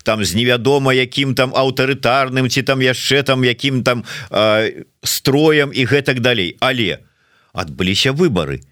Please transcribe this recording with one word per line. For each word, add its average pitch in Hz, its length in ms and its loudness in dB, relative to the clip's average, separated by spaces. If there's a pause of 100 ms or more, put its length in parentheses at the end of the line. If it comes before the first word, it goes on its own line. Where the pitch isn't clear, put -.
там 107 200 0
з 85 100 -4
невядома 127 600 2
якім 127 400 0
там 131 220 0
аўтарытарным 131 920 0
ці 131 140 -2
там 135 180 0
яшчэ 131 420 0
там 131 220 0
якім 127 380 -2
там, 120 220 0 (260)
а, 107 380 2 (340)
строем 147 720 2
і 123 120 0
гэтак 135 340 0
далей. 113 400 0
Але 117 380 -2 (540)
адбыліся 92 600 -2
выбары. 90 480 0 (120)